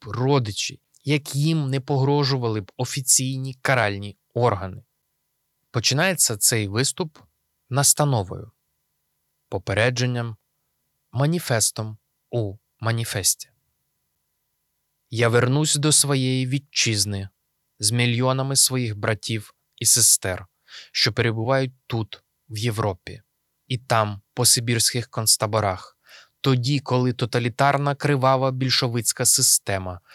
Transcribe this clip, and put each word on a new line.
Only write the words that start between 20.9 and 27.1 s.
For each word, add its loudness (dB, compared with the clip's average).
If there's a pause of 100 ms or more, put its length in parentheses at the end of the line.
що 0
перебувають 0 (140)
тут, -6 (260)
в -10
Європі, -4 (440)
і -4
там, 0 (140)
по 0
сибірських 0
концтаборах, -2 (420)
тоді, 2
коли 0